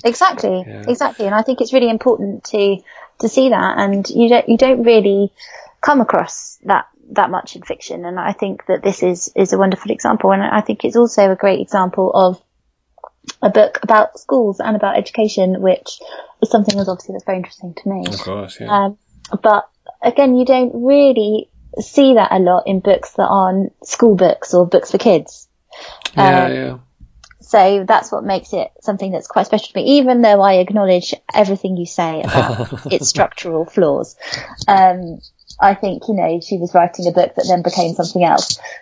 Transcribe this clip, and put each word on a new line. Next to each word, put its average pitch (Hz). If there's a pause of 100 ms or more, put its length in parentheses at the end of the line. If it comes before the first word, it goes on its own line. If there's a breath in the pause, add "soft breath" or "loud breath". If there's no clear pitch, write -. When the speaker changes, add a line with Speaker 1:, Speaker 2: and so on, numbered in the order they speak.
Speaker 1:
Exactly, 233
Speaker 2:
Yeah. 107
Speaker 1:
exactly. 240
And 202
I 220
think 254
it's 226
really 240
important 220
to, 202 (400 loud breath)
to 233
see 262
that, 185
and 196
you 233
don't, 240
you 233
don't 254
really 202 (500 loud breath)
come 285
across -
that, 185 (240)
that 185
much -
in -
fiction. -
And 180
I 185
think 196
that 185
this 196
is, 180
is 185
a 190
wonderful 190
example. -
And 196
I 208
think -
it's 226
also 226
a 185
great 190
example 190
of 190 (1040)
a 208
book 214
about 214
schools 220
and 214
about 202
education, 196
which - (440 loud breath)
is 220
something 202
that's 196
obviously 185
that's 190
very 190
interesting 180
to -
me. 190
Speaker 2:
Of 104
course, 98
yeah. 202
Speaker 1:
Um, 202 (440)
but 208 (320)
again, 254
you 254
don't 254
really 240 (300)
see 269
that 208
a 190
lot 180
in 190
books 185
that 196
aren't 190 (120)
school 220
books -
or 180
books -
for 196
kids. - (680 loud breath)
Speaker 2:
Yeah, 190
Speaker 1:
Um, 131
Speaker 2:
yeah. 131 (640)
Speaker 1:
so 196
that's -
what 208
makes 190
it 185 (100)
something 196
that's 175
quite -
special -
to 196
me, 277
even 254
though 208
I 196
acknowledge 185 (220)
everything 190
you 175
say 160
about 120
Speaker 2:
<laughs> -
Speaker 1:
its 147
structural 160
flaws. 143 (540 loud breath)
Um, 185 (420)
I 196
think, 196
you 220
know, 170
she 185
was 175
writing 175
a 170
book 175
that 180
then 180
became 170
something 175
else, - (240 loud breath)